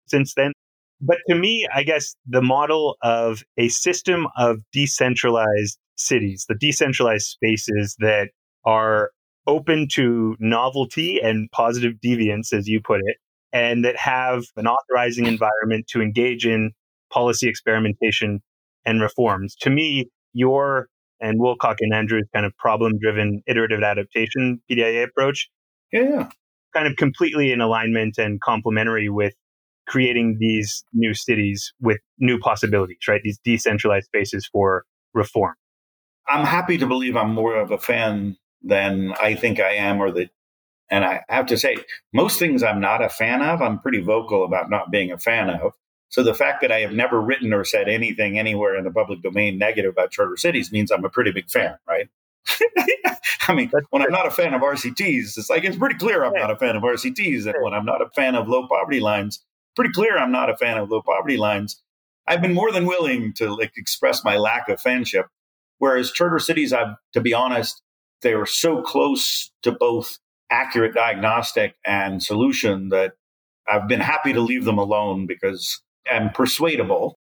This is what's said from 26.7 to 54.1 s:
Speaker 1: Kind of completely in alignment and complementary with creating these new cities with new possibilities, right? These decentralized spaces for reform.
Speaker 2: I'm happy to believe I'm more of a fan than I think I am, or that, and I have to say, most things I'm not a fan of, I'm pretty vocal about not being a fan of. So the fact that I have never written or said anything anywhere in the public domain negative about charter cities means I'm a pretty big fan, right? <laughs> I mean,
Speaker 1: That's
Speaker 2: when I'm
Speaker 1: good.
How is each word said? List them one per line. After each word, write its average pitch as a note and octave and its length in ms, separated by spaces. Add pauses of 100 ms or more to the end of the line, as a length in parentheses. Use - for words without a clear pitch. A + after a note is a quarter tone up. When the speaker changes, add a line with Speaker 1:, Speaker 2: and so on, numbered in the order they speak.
Speaker 1:
Kind D#3 120
of C3+ 100
completely D3 540
in A#2+ 100
alignment A2+ 580
and G#2 220
complementary A2 680
with G2+ 240 (540)
creating A#2+ 520
these A2 440 (100)
new A2+ 200
cities G#2 680
with A2 160 (220)
new B2 200
possibilities, G#2 680
right? G#2+ 160
These G#2 200
decentralized G#2+ 600
spaces G2+ 460
for G2 340 (280)
reform. G2+ 420 (720)
Speaker 2:
I'm D3 180
happy F3 320
to C3 100
believe B2+ 300
I'm A2 160
more A2 220
of G#2 160
a G#2 60
fan G#2 600 (240)
than G2 600
I A2 140
think A2 240
I G2 140
am, G2+ 280
or G2 120
that, F2 160 (600)
and G2 140
I F#2 240
have C3 200
to A#2+ 100
say, B2+ 180 (380)
most - 260
things C#3+ 240
I'm G#2+ 160
not G#2+ 240
a G#2+ 60
fan A#2+ 320
of, D#3+ 200
I'm G#2+ 180
pretty B2 220
vocal G#2+ 440
about F2+ 240
not G2 200
being F#2+ 220
a E2+ 60
fan A2+ 320
of. E2 240 (360)
So B2+ 140
the A2+ 100
fact C#3+ 280
that B2+ 100
I A2 80
have G#2 140
never A#2+ 260
written A2+ 340
or G2 120
said G2+ 240
anything G#2+ 500
anywhere G#2 380
in F#2 80
the F#2 60
public F#2+ 300
domain F#2+ 360
negative G#2 340
about F#2 200
charter F#2+ 260
cities B2 340
means G#2+ 200
I'm F#2 120
a F#2+ 60
pretty A#2 220
big F#2 180
fan, - 280 (100)
right? E2 200 (380)
<laughs> - 1040
I F#3 60
mean, B2+ 200
Speaker 1:
That's C#3+ 160
Speaker 2:
when C#3 120
I'm C#3 80
Speaker 1:
good. - 40